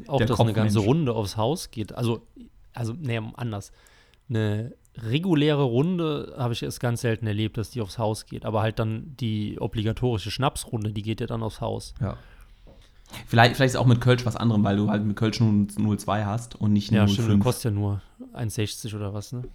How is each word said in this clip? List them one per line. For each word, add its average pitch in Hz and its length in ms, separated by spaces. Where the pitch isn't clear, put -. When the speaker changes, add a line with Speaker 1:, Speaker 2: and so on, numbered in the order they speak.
Speaker 1:
auch 139 100
Speaker 2:
der 113 80
Speaker 1:
dass 123 140
eine 110 140
ganze 107 240
Speaker 2:
Kopfmenschen. - 60
Speaker 1:
Runde 131 300
aufs 107 220
Haus 120 340
geht. 107 240
Also, 117 320
also, 117 240
nee, 117 220
anders. 107 360
Eine 110 460
reguläre 147 640
Runde 151 720
habe 123 160
ich 113 100
es - 180
ganz 120 220
selten 113 240
erlebt, 107 300
dass 110 140
die 120 100
aufs 95 180
Haus 110 280
geht. - 180
Aber 107 180
halt 110 160
dann 113 400
die 107 420
obligatorische 110 680
Schnapsrunde, 110 640
die 104 100
geht 107 180
ja 117 60
dann 117 160
aufs 110 200
Haus. 107 380
Speaker 2:
Ja. - 160
Vielleicht, 120 300
vielleicht 131 180
ist - 20
auch 117 100
mit 120 140
Kölsch 123 260
was 107 100
anderem, 107 280
weil 98 120
du 104 140
halt 107 140
mit 104 120
Kölsch 110 240
nur 104 260
null 104 200
zwei 104 260
hast 107 320
und 104 160
nicht 104 180
Speaker 1:
Ja, 107 140
Speaker 2:
null 101 100
fünf. 113 140
Speaker 1:
stimmt, 101 140
kostet 120 240
ja 113 40
nur 101 300
eins 120 220
sechzig 107 400
oder 104 200
was, 104 180
ne? 123 100